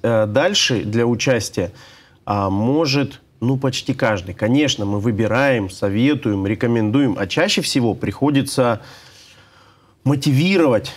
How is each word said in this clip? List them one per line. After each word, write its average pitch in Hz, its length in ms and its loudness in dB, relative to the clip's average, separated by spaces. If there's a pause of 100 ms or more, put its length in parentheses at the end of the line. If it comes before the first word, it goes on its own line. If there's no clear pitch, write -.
э, 110 240 2
дальше 135 560 0
для 117 240 0
участия, 120 640 -2 (560)
а, 101 240 0
может, 135 680 0 (200)
ну, 131 160 0
почти 135 380 -4
каждый. 101 400 -2
Конечно, 127 520 0
мы 101 120 -2
выбираем, 110 720 0
советуем, 107 760 0
рекомендуем, 113 720 0
а 101 100 -2
чаще - 320 0
всего 120 340 0
приходится 131 840 0 (1200)
мотивировать 143 920 2